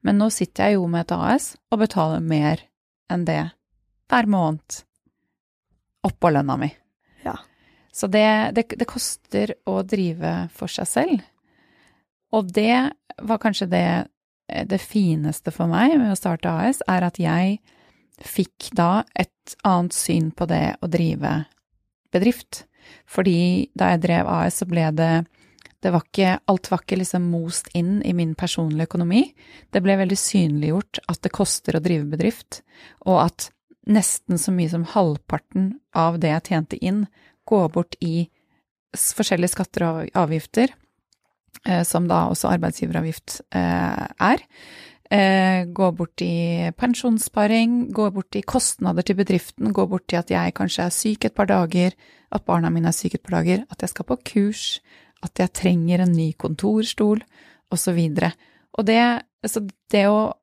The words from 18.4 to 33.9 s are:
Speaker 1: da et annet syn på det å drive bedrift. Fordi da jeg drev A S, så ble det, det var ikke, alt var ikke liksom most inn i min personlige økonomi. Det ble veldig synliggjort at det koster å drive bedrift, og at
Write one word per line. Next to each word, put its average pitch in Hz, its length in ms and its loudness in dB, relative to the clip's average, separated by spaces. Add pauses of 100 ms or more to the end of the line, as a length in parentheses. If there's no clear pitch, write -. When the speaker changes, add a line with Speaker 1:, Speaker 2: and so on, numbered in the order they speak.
Speaker 1:
da 185 300 2 (100)
et - 420 -6 (100)
annet 180 280 2
syn 160 400 0
på 170 160 -4
det 160 320 0
å 175 80 -6
drive 156 540 0 (680)
bedrift. - 520 0 (400)
Fordi 180 720 2
da 185 160 2
jeg 165 100 0
drev 170 240 2
A 165 220 0
S, - 120 -4
så 180 80 -4
ble 165 280 2
det, 165 160 2 (680)
det 185 80 2
var 165 140 0
ikke, 185 300 2 (160)
alt - 200 0
var - 120 -2
ikke 185 180 -2
liksom 180 300 -2
most 170 440 -4
inn 175 220 0 (100)
i 180 80 0
min 165 240 0
personlige 160 500 -2
økonomi. 175 360 2 (460)
Det 190 120 2
ble 196 160 4
veldig 190 200 0
synliggjort 156 920 0
at - 140 -6
det - 100 -2
koster - 420 -2
å 156 60 0
drive 160 280 0
bedrift, 175 500 -4 (460)
og 170 180 4
at - 240 -4 (420)